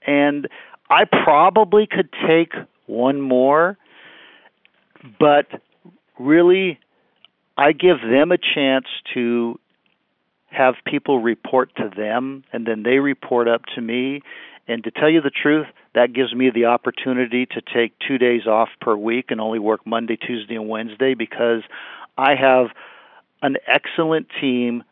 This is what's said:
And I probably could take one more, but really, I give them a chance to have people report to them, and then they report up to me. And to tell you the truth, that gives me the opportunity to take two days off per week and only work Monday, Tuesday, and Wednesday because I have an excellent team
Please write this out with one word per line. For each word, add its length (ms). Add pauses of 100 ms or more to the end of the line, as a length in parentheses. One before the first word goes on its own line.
And 400 (440)
I 160
probably 800
could 200 (200)
take 240 (340)
one 340
more, 560 (1400)
but 280 (680)
really, 640 (800)
I 140
give 280
them 300
a 80
chance 480 (280)
to 440 (920)
have 260 (100)
people 340
report 560
to 200
them, 560
and 120
then 200
they 160
report 480
up 140 (120)
to 60
me. 420 (440)
And 180
to 60
tell 200
you 100
the 80
truth, 380 (280)
that 200
gives 180
me 160
the 160
opportunity 800
to 160
take 380
two 180
days 300
off 240 (100)
per 160
week 320
and 100
only 200
work 280
Monday, 300
Tuesday, 380
and 160
Wednesday 420
because 480 (560)
I 180
have 340 (760)
an 140 (100)
excellent 640 (120)
team 520